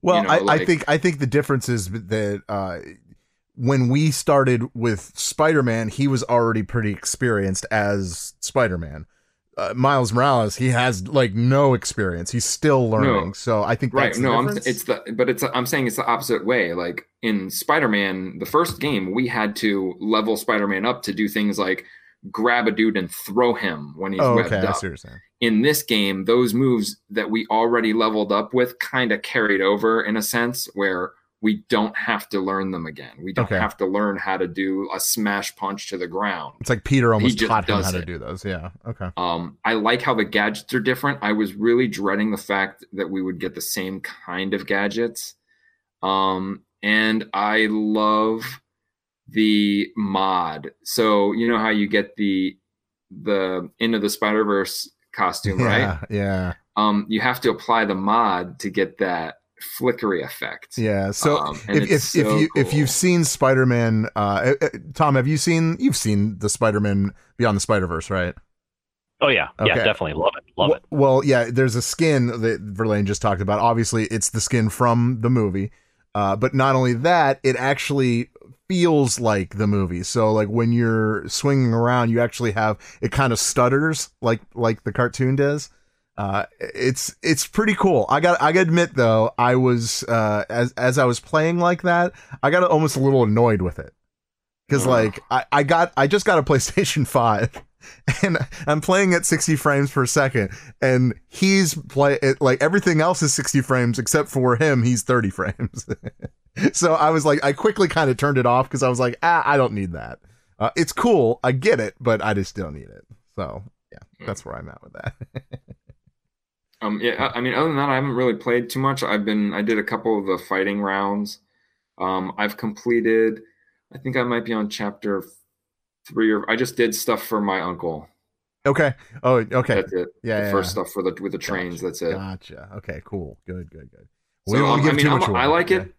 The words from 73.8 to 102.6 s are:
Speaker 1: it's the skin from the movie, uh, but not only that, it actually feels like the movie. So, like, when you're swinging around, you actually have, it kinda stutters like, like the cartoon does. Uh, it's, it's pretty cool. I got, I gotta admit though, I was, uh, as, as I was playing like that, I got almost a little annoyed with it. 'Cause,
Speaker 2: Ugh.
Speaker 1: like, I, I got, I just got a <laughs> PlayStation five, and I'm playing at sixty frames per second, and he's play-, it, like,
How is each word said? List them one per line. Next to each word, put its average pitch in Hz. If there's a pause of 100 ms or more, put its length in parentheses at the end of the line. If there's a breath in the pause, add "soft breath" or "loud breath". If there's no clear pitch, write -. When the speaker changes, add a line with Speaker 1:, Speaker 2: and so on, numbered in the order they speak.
Speaker 1:
it's 107
the 113
skin 113
from 120
the 117
movie, 104 (460)
uh, 98
but 127
not 131
only 127
that, 143
it 131
actually 127 (360)
feels 165
like 101
the 104
movie. 92
So, 110
like, 107
when 117
you're 110
swinging 135
around, 117
you 113
actually 120
have, 107 (200 loud breath)
it 135
kinda 127
stutters 139 (140)
like, 117 (140)
like 113
the 113
cartoon 127
does. 143 (480)
Uh, 101 (140)
it's, -
it's 151
pretty 214
cool. 160
I 147
got, 175
I 151
gotta 180
admit 170
though, 113
I 123
was, 123
uh, 107
as, 120
as 127
I 135
was 120
playing 160
like 175
that, 175 (280 loud breath)
I 139
got 180
almost 156
a 131
little 135
annoyed 110
with 87
it. 69 (720)
'Cause, 139
Speaker 2:
Ugh. 131
Speaker 1:
like, 110 (100)
I, 123
I 147
got, 165
I 139
just 196
got 180
a 139
<laughs> -
PlayStation -
five, 113 (720 loud breath)
and 175 (300 loud breath)
I'm 151
playing 185
at 170
sixty 156
frames 139
per 131
second, 127 (300 loud breath)
and 127 (140)
he's 190
play-, 139
it, 131
like, 131